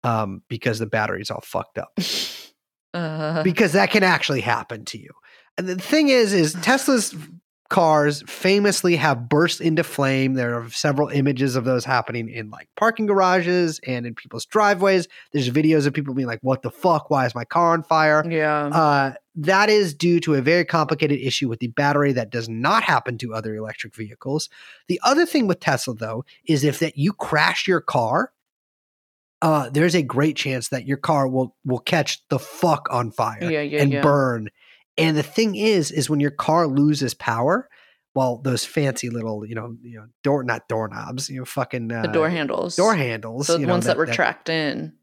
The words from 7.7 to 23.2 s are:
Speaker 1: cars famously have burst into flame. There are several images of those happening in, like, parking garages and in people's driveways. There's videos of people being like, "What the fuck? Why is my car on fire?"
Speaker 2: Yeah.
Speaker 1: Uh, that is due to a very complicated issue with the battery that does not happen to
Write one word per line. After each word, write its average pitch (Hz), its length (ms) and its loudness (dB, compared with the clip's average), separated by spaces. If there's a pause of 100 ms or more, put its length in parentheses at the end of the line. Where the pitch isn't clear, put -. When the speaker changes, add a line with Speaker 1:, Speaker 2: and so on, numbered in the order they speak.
Speaker 1:
cars 151 560 4
famously 190 720 2
have 131 340 0
burst 165 320 2
into 165 200 2
flame. 135 520 0
There 120 260 -2
are 117 80 -14
several 143 400 0
images 135 480 0
of 120 80 -2
those 127 220 0
happening 120 420 -2
in, 110 220 -12
like, - 260 -20
parking 226 300 0
garages 180 800 2
and 123 180 -6
in 117 100 -8
people's - 300 -12
driveways. 196 640 2 (240)
There's 135 160 0
videos 151 380 4
of 139 80 0
people 143 180 -4
being 127 160 -2
like, 113 140 -8
"What 131 180 0
the 123 100 -6
fuck? 165 380 0
Why 135 160 2
is 123 100 -2
my 120 120 -8
car 170 260 2
on 165 100 0
fire?" 156 480 2
Speaker 2:
Yeah. 151 360 0
Speaker 1:
Uh, 143 480 2 (220)
that 190 340 2
is 202 240 2
due 170 260 2
to 160 140 0
a 135 80 2
very 165 240 4
complicated 151 520 0
issue 131 300 -2
with 113 120 -4
the 123 80 -4
battery 143 440 2
that 117 160 -2
does 113 180 -6
not 127 360 0
happen 123 360 0
to 117 140 -8